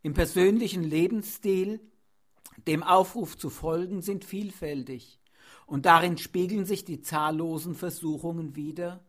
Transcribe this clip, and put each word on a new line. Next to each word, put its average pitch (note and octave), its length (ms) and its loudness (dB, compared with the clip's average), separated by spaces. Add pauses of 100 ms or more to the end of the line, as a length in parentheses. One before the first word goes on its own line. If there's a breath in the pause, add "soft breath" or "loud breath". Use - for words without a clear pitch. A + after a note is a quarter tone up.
im D3 140 -4
persönlichen F#3 680 4
Lebensstil F#3+ 960 0 (880)
dem D#3+ 160 2
Aufruf F#3 540 2
zu C#3+ 140 -6
folgen, F3 500 -4
sind G3 240 -6
vielfältig, D3 960 -8 (460 loud breath)
und C#3 180 -4
darin E3+ 320 8
spiegeln F#3 480 -2
sich F#3+ 220 -4
die D#3 160 -10
zahllosen D#3+ 720 -2
Versuchungen E3 800 -6
wider F3 520 -8